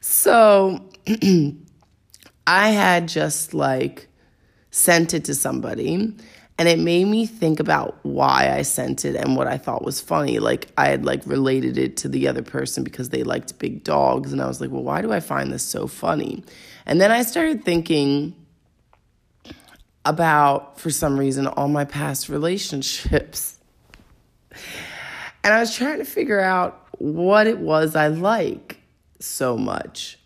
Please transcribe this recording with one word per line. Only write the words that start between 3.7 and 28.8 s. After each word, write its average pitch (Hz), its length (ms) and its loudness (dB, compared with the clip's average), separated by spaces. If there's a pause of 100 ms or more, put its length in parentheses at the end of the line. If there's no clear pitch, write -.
sent 170 420 4
it 160 120 -4
to 143 100 -4
somebody, 131 580 -4 (640)
and 170 100 4
it 165 120 4
made 170 260 4
me 214 200 2
think 160 340 0
about - 440 0
why 135 500 2
I 139 100 -2
sent 135 420 -4
it 139 100 -2
and 131 200 0
what 131 120 0
I 127 100 -4
thought 120 260 -6
was - 180 -6
funny. 139 380 -2
Like, - 280 -2 (100)
I 139 100 4
had, 139 180 0
like, - 200 -2
related 135 520 0
it - 200 -2
to 139 120 -8
the 135 180 0
other 131 140 -2
person 131 420 -6
because 123 260 -10
they 127 140 -2
liked 127 360 -6
big - 240 -8
dogs, 139 500 0
and 135 80 -4
I 131 60 -2
was 131 120 -8
like, 135 120 -8
"Well, 131 120 -6
why 143 180 -4
do 220 100 -4
I 202 80 -2
find 139 320 -6
this 135 120 -8
so - 240 -6
funny?" - 560 -4 (420)
And 160 140 2
then 202 120 6
I 240 100 2
started 311 420 -2
thinking 151 720 0 (1700)
about, 151 760 2
for 170 100 -6
some 139 300 0
reason, 139 280 0
all 143 200 -2
my 147 180 0
past 143 440 -6
relationships. - 1300 -4 (1900)
And 208 100 6
I 220 60 6
was 226 160 -2
trying 285 240 -2
to 285 60 -6
figure 214 340 -2
out 185 480 0 (100)
what 185 500 4
it 220 120 0
was 156 360 2
I 156 120 4
like 180 720 -2 (400)